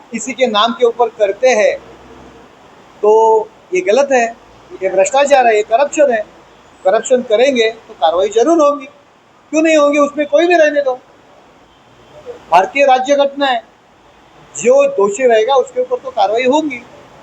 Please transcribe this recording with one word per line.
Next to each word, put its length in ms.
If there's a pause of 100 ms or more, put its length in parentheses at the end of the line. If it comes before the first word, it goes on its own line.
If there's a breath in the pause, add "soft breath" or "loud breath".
(120)
किसी 200
के 140
नाम 260
के 120
ऊपर 240
करते 400
हैं, 300 (1200)
तो 380 (340)
ये 60
गलत 320
है, 240 (460)
ये 60
भ्रष्टाचार 580
है, 100
ये 60
करप्शन 500
है। 220 (500)
करप्शन 380
करेंगे 480
तो 240
कार्रवाई 340
जरूर 340
होगी, 240 (640)
क्यों 120
नहीं 140
होगी? 220
उसमें 280
कोई 200
भी 100
रहने 260
दो, 120 (1600)
भारतीय 340
राज्य 320
घटना 300
है, 280 (840)
जो 320
दोषी 380
रहेगा 280
उसके 260
ऊपर 180
तो 120
कार्रवाई 340
होगी। 360 (420)